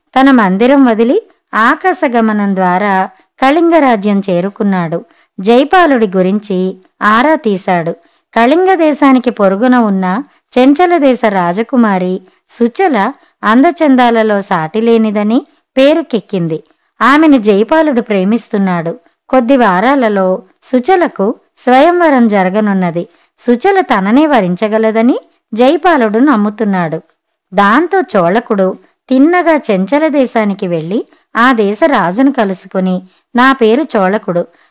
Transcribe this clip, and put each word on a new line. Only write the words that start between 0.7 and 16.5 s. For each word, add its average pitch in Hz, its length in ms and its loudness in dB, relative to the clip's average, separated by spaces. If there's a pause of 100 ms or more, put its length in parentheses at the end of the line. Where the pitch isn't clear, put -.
వదిలి 233 360 0 (320)
ఆకాశగమనం 226 1040 -2
ద్వారా 190 540 0 (320)
కళింగ 330 340 2
రాజ్యం 208 540 0
చేరుకున్నాడు. 185 760 -4 (340)
జైపాలుడి 262 680 2
గురించి 185 720 -2 (240)
ఆరా 233 340 2
తీశాడు. 185 560 -2 (440)
కళింగ 320 380 2
దేశానికి 285 560 0
పొరుగున 202 460 0
ఉన్న 202 480 -2 (340)
చెంచల 311 400 2
దేశ 269 320 0
రాజకుమారి 190 920 -2 (280)
సుచల 240 640 -2 (300)
అందచందాలలో 240 960 0
సాటిలేనిదని 214 1040 -2 (320)
పేరుకెక్కింది. 208 840 -2 (380)